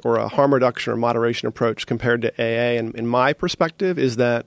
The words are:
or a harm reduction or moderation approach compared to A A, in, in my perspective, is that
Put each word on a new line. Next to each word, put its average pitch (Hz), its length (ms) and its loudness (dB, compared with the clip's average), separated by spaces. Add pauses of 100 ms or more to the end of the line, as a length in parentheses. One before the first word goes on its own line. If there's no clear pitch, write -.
or 117 140 2
a 110 100 -2
harm 139 260 2
reduction 123 400 0
or - 40 -2
moderation 117 500 0
approach 113 400 -2
compared 120 360 0
to 117 140 -2
A 120 380 0
A, - 20 0
in, 113 180 -4
in 113 120 -4
my 127 260 2
perspective, 180 640 -2
is 131 200 0
that 120 300 0